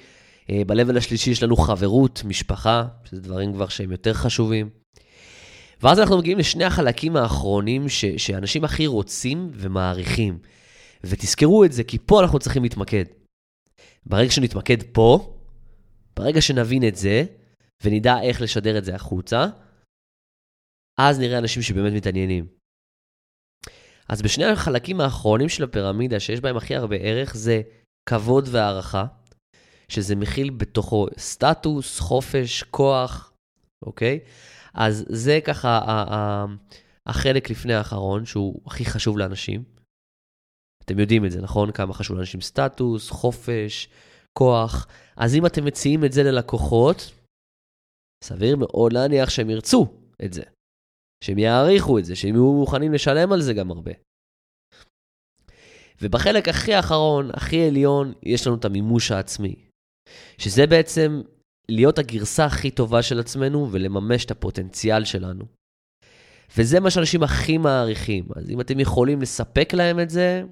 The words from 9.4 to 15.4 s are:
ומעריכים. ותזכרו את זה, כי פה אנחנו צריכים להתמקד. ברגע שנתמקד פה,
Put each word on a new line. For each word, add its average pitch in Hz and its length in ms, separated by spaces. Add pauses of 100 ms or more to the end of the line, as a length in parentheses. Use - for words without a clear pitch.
ומעריכים. 95 840 (640)
ותזכרו 147 600
את 165 80
זה, 120 120
כי - 220
פה 208 140
אנחנו 160 180
צריכים 135 240
להתמקד. 104 420 (1040)
ברגע 117 240
שנתמקד 117 520 (100)
פה, 117 460 (760)